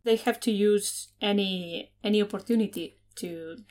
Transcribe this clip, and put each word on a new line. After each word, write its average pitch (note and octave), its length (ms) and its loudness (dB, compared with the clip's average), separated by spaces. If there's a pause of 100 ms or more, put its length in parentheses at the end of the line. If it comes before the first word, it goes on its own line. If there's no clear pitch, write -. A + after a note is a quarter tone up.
They A3+ 100 4
have A3+ 260 0
to A3+ 120 0
use G#3 560 2 (120)
any, F#3+ 680 -2 (140)
any G#3 180 4
opportunity G3+ 720 -2 (200)
to, E3 400 -10 (140)